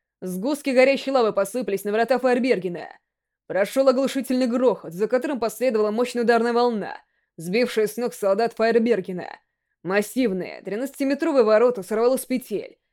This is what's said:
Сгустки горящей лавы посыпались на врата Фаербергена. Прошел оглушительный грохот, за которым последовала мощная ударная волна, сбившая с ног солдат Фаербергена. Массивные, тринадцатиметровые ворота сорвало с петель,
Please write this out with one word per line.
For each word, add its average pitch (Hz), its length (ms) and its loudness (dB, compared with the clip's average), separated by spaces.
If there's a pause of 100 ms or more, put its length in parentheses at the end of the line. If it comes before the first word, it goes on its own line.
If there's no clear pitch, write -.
(200)
Сгустки 196 500 -4
горящей 262 400 4
лавы 240 220 2
посыпались 202 520 -2
на 208 80 -2
врата 233 260 2
Фаербергена. 226 680 0 (600)
Прошел 202 420 2
оглушительный 262 580 0
грохот, 233 460 0
за 190 160 -4
которым 254 320 -2
последовала 220 500 0
мощная 240 340 -2
ударная 233 280 2
волна, 233 460 -2 (400)
сбившая 214 480 0
с 208 100 -6
ног 240 160 -4
солдат 208 400 0
Фаербергена. 226 880 0 (420)
Массивные, 190 800 -2
тринадцатиметровые 269 840 0
ворота 220 380 4
сорвало 240 360 0
с - 80 -10
петель, 220 500 -6 (160)